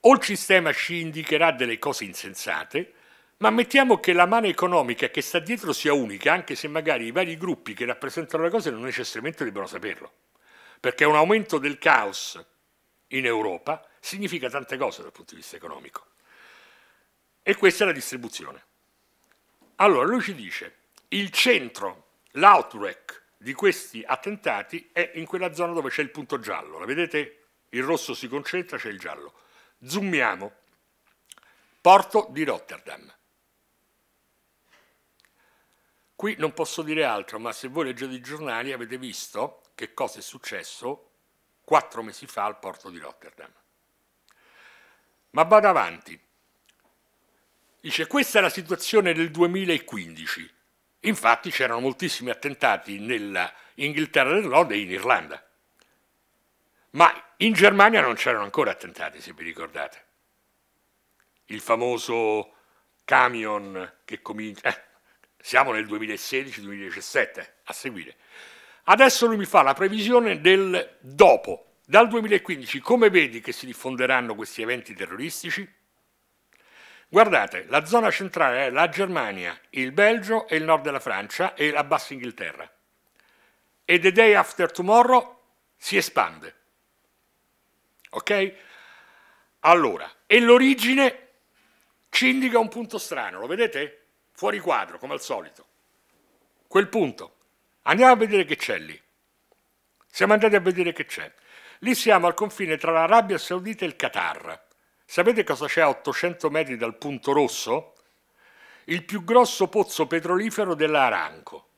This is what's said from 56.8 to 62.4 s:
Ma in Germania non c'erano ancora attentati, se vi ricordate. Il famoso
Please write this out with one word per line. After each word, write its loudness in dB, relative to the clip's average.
Ma 6
in 2
Germania 6
non 0
c'erano -2
ancora 0
attentati, -12
se -20
vi -20
ricordate. -12
Il -12
famoso -2